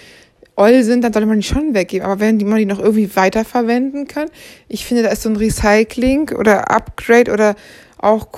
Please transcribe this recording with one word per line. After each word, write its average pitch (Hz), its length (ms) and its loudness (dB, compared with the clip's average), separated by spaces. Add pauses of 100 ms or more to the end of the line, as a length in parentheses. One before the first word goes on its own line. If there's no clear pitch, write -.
(580)
oll 240 260 6
sind, 240 220 0
dann 226 80 -2
sollte 214 140 0
man 214 120 0
die 196 80 -6
schon 294 260 -2
weggeben. 185 320 -4
Aber 196 140 -4
wenn 220 200 2
die, 202 60 -2
man 208 120 0
die 214 80 2
noch 196 140 -4
irgendwie 214 360 0
weiterverwenden 240 920 -2
kann, 302 200 -8 (400)
ich - 180 -10
finde, 240 180 0
da 208 60 0
ist - 140 -4
so 226 60 -2
ein 214 80 -2
Recycling 220 920 0
oder - 400 0
Upgrade 233 600 0
oder 208 240 0 (420)
auch 214 300 0 (100)